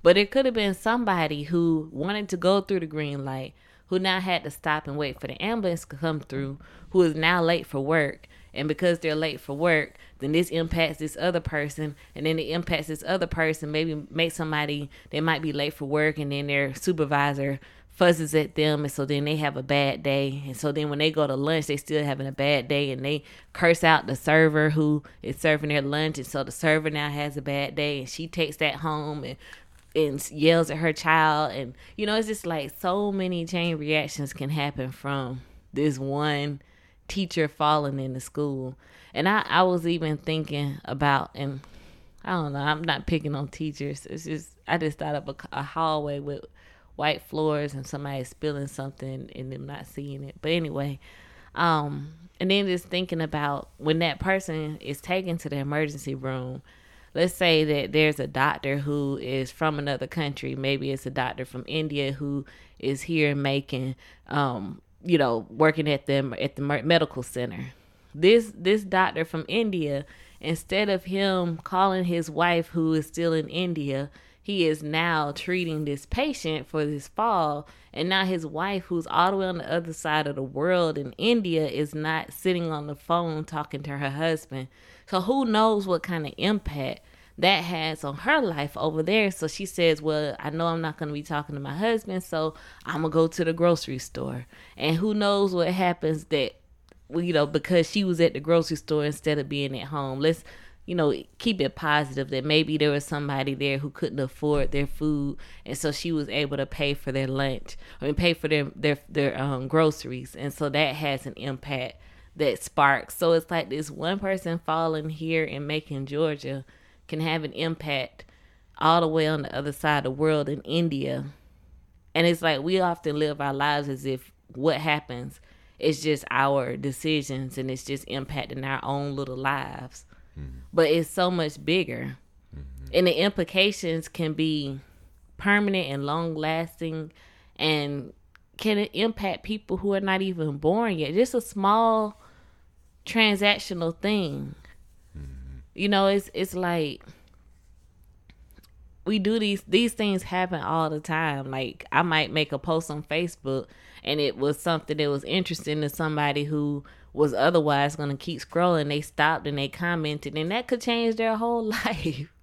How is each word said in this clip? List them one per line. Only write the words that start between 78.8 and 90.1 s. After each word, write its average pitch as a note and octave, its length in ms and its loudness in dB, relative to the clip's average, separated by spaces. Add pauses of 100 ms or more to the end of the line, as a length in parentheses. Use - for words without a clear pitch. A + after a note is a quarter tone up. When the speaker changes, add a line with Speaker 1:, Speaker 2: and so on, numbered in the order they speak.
Speaker 1:
who's E3 220 -2
all F3+ 240 4
the G3 80 0
way F#3+ 80 0
on F3 120 -2
the - 140 -6
other E3+ 200 -2
side D3+ 340 -2
of C#3+ 80 -4
the C3+ 80 -6
world D#3 560 0
in C3+ 140 -8
India, F#3 540 2
is D3 280 -2
not D#3 380 -4
sitting F3 380 0
on D3 160 -6
the D3 80 -8
phone E3 500 -2
talking D3 400 -8
to C#3+ 120 -6
her C#3 140 -2
husband. C#3+ 580 -2 (380)
So F#3 160 0
who C4 220 2
knows G#3+ 420 4
what E3+ 160 2
kind E3 240 -4
of - 100 -10
impact D3+ 640 -2 (380)
that F3 260 4
has D#3+ 400 -4
on C#3+ 120 -6
her C#4 260 2
life D3 340 -2
over D#3 260 0
there. G3+ 280 2
So D#3+ 180 -4
she G3 160 -8
says, E3 380 2
"Well, D3+ 360 -2